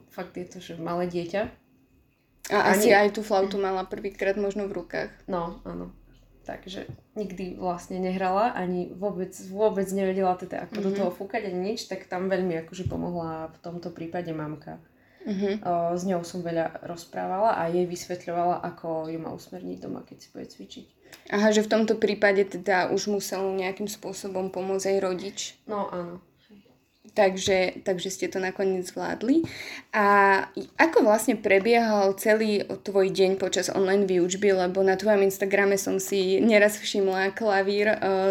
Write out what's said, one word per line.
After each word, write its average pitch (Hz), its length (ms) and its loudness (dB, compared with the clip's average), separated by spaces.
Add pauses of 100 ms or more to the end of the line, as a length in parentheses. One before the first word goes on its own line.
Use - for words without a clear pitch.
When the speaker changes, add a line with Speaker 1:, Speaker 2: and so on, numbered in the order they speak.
Speaker 1:
fakt 180 300 -12
je 180 80 -8
to, 185 140 -18
že 170 180 -14
malé 175 320 -2
dieťa. 175 400 -2 (1000)
Speaker 2:
A 202 100 0 (100)
Speaker 1:
Ani - 20 6
Speaker 2:
asi 208 220 6
aj 202 200 8
tú 214 100 -6
flautu 202 360 0
mala 190 260 -2
prvýkrát 196 540 -4
možno 202 320 -4
v 202 80 -8
rukách. 160 320 -8 (160)
Speaker 1:
No, 175 380 -6
áno. 175 260 -10 (520)
Takže - 440 -12 (280)
nikdy 185 420 -8
vlastne 180 420 -6
nehrala, 190 540 0
ani 180 400 -4
vôbec, 185 420 -6 (140)
vôbec 196 420 0
nevedela 190 460 0
teda, - 320 -10
ako - 120 -8
do 196 100 0
Speaker 2:
Mhm. 196 80 -2
Speaker 1:
toho 185 140 0
fúkať, 196 360 -8
ani 185 260 -4
nič, - 120 -8
tak 185 200 -10
tam 185 240 -4
veľmi 185 320 0
akože 180 240 -10
pomohla 165 640 -6
v - 100 -20
tomto 175 300 -10
prípade 170 400 -8
mamka. 156 480 -8 (440)
Speaker 2:
Mhm. 202 400 -2
Speaker 1:
O, 180 100 -2 (200)
s 175 100 -4
ňou 180 200 -2
som 175 200 -8
veľa 165 420 -4
rozprávala 185 720 -2
a 165 100 -2
jej 175 200 2
vysvetľovala, 175 760 -4
ako 165 440 -6
ju 165 100 -8
má 160 140 -8
usmerniť 180 480 -12
doma, 190 220 -10
keď - 160 -20
si - 120 -20
bude - 160 -14
cvičiť. - 400 -18 (440)
Speaker 2:
Aha, 214 220 4
že 214 100 4
v 214 80 -2
tomto 214 240 2
prípade 202 480 2
teda 185 480 0
už 196 180 -2
musel 196 360 -2 (100)
nejakým 190 320 -4
spôsobom 190 640 -8
pomôcť 190 380 -4
aj 196 120 2
rodič? 190 400 -4 (240)
Speaker 1:
No, 202 300 -6
áno. 175 240 -8 (920)
Speaker 2:
Takže, 190 720 2
takže 180 240 -2
ste 190 200 -6
to 190 120 -4
nakoniec 185 480 -2
zvládli. 214 560 0 (480)
A 208 140 2 (720)
ako 330 280 6
vlastne 220 320 4
prebiehal 208 800 4
celý 214 480 2
tvoj 196 480 0
deň 190 240 4
počas 185 320 0
online 196 400 2
výučby? 185 480 4
Lebo 185 240 2
na 190 160 4
tvojom 202 260 4
Instagrame 196 540 2
som 190 240 -2
si 190 400 0
neraz 208 400 6
všimla 190 560 0
klavír, 202 560 2
e, 214 60 0 (340)